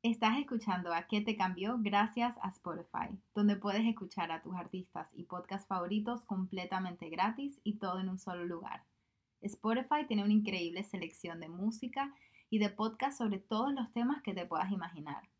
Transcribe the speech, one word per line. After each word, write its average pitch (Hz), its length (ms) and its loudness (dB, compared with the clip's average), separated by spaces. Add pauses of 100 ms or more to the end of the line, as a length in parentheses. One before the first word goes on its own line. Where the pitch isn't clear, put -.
(160)
Estás 226 220 4
escuchando 190 560 0
A 170 140 0
¿Qué 214 120 2
te 208 160 0
cambió? 190 420 0
Gracias 220 640 2
a 185 60 -4
Spotify, - 720 -6 (140)
donde 208 240 6
puedes 202 280 2
escuchar 185 460 0
a 160 100 -4
tus 180 140 -8
artistas 180 580 -8
y 175 120 -12
podcast 190 420 -6
favoritos 208 560 0
completamente 185 840 -2
gratis 226 560 0
y 208 140 -2
todo 190 200 0
en 190 80 0
un 185 100 -2
solo 175 280 -4
lugar. - 400 -6 (560)
Spotify 254 640 0
tiene 208 160 2
una 208 80 4
increíble 190 540 2
selección 170 560 -8
de 160 80 -10
música 226 640 -2 (340)
y 220 100 4
de 208 100 6
podcast 226 480 -2
sobre 202 220 0
todos 240 340 0
los 254 180 -4
temas 254 320 0
que 196 100 -2
te 180 120 -4
puedas 190 260 0
imaginar. 165 560 -6 (120)